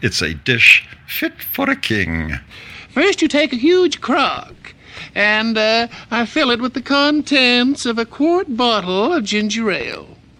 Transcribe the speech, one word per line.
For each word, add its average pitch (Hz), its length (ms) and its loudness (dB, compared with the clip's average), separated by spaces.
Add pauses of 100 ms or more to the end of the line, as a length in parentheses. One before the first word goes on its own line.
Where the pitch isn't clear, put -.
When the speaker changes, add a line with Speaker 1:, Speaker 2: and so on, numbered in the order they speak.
Speaker 1:
it's - 200 -2
a 80 120 -2
dish - 520 4 (200)
fit - 360 -8
for 269 280 -4
a 269 60 0
king. 82 580 -4 (560)
Speaker 2:
First, 370 320 0
you 311 60 4
take 294 240 0
a 254 40 -2
huge 339 440 2
crock, 226 760 -4 (400)
and, 214 420 0
uh, 226 320 2 (220)
I 226 160 0
fill 285 240 2
it 240 100 0
with 247 140 -4
the 254 80 -6
contents 277 1040 2
of 233 120 0
a 226 80 -2
quart 339 500 0
bottle 214 560 0
of 294 120 0
ginger 214 460 -2
ale. 113 480 -8 (220)